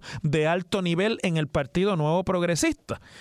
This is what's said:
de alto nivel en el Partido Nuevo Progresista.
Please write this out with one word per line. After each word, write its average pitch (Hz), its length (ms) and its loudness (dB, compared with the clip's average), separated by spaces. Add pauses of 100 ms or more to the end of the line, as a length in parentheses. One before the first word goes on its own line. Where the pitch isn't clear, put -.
(220)
de 151 260 2
alto 185 340 0
nivel 185 420 0
en 170 140 0
el 156 100 0
Partido 175 480 0
Nuevo 160 300 0
Progresista. 175 760 -2 (220)